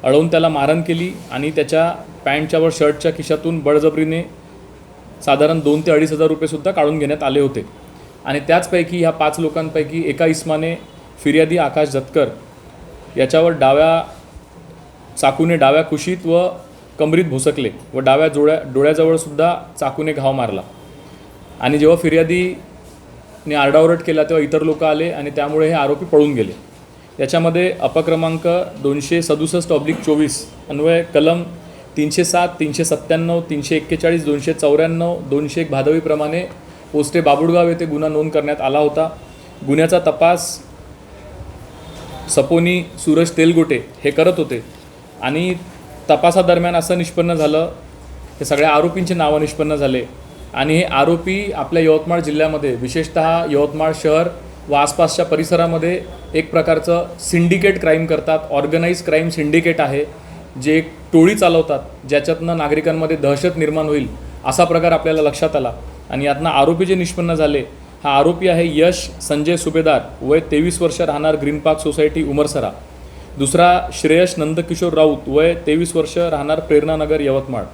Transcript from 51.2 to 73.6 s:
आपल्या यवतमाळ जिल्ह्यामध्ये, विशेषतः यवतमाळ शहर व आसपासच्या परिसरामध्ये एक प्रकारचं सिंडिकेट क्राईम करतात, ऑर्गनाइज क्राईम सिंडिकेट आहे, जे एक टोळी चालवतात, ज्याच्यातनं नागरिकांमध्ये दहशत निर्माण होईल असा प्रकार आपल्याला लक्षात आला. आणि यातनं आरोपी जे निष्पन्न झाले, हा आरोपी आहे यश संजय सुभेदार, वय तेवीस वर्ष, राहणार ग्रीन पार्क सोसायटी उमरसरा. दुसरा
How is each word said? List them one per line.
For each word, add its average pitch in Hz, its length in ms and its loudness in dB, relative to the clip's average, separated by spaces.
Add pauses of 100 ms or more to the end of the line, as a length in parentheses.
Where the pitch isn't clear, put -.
आपल्या 160 320 -2
यवतमाळ 160 360 2
जिल्ह्यामध्ये, 151 560 -2
विशेषतः 160 720 -2
यवतमाळ 147 440 0 (100)
शहर 160 240 2 (420)
व 143 40 0
आसपासच्या 160 520 2
परिसरामध्ये 165 760 0 (320)
एक 160 180 -2
प्रकारचं 170 560 0 (120)
सिंडिकेट 180 600 2
क्राईम 160 260 2
करतात, 156 340 0 (120)
ऑर्गनाइज 165 540 0
क्राईम 165 240 0
सिंडिकेट 165 520 0
आहे, 143 240 0 (560)
जे 151 160 2
एक 160 140 -4 (220)
टोळी 175 220 6
चालवतात, 165 760 0
ज्याच्यातनं 165 480 -2
नागरिकांमध्ये 160 600 0
दहशत 143 400 0
निर्माण 156 280 0
होईल 147 220 0 (380)
असा 135 180 2
प्रकार 165 280 2
आपल्याला 160 300 0
लक्षात 151 340 0
आला. 127 180 -2 (360)
आणि 139 160 -4
यातनं 143 240 0
आरोपी 156 360 2
जे 190 100 0
निष्पन्न 170 380 -2
झाले, 147 300 0 (400)
हा 139 140 2
आरोपी 170 300 2
आहे 170 320 2
यश 180 320 2 (100)
संजय 151 340 -2
सुभेदार, 160 440 0 (220)
वय 143 180 2
तेवीस 160 420 -2
वर्ष, 165 200 -2
राहणार 156 340 0
ग्रीन 147 240 -4
पार्क 156 200 0
सोसायटी 151 440 0
उमरसरा. 143 480 -2 (640)
दुसरा 175 560 2